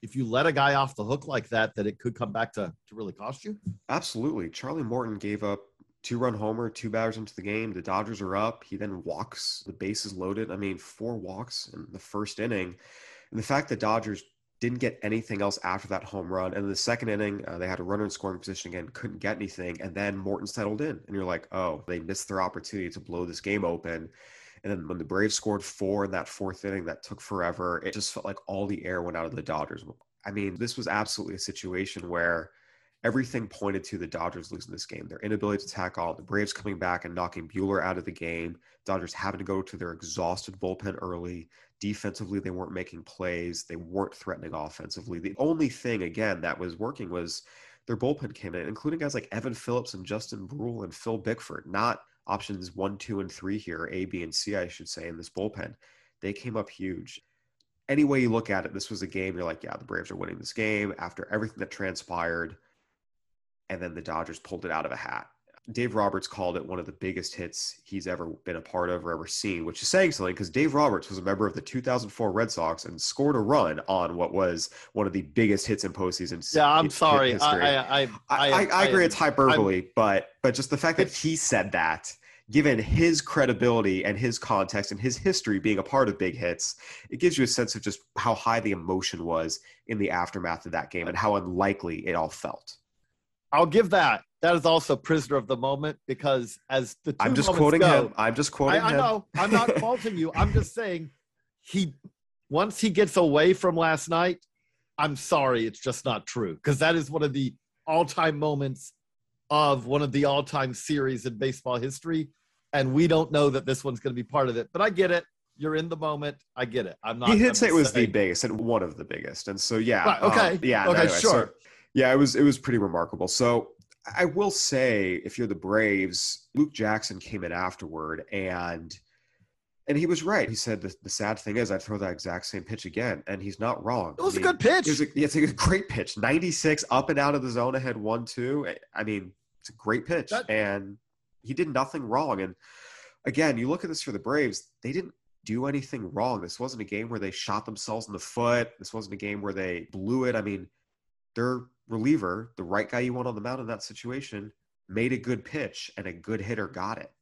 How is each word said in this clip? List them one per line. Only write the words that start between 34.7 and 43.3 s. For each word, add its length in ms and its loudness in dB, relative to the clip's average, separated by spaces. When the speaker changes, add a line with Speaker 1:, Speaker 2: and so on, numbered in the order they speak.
Speaker 2:
this 140 -12
game. 240 -14
Their 100 -16
inability 460 0
to 40 -14
tack 280 -6
on, 180 -2
the 80 -16
Braves 300 -2
coming 260 -8
back 240 -2
and 100 -8
knocking 360 -6
Buehler 340 0
out 140 -2
of 80 -8
the 60 -8
game, 460 -6
Dodgers 280 -2
having 260 -4
to 40 -8
go 180 -2
to 140 -10
their 160 -8
exhausted 720 -6
bullpen 400 -4
early. 480 -8
Defensively, 580 -6
they 100 -6
weren't 220 -8
making 320 -10
plays. 600 -6